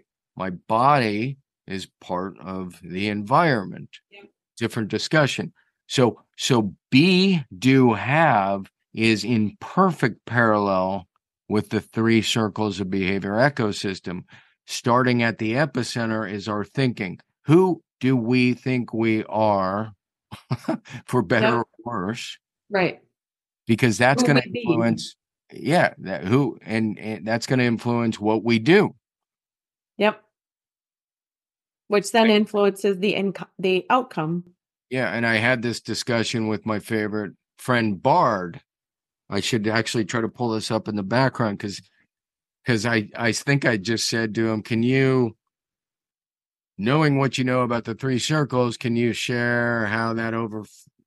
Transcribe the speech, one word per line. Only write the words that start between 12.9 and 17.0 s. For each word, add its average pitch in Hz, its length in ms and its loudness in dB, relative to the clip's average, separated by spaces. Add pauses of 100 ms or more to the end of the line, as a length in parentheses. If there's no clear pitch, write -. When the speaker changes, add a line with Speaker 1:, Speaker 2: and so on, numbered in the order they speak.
Speaker 1:
ecosystem. 104 920 -2 (420)
Starting 123 560 2
at 117 160 0
the 110 160 -4
epicenter 117 760 -4
is 101 160 -8
our 104 160 -4
thinking. 107 560 -4 (260)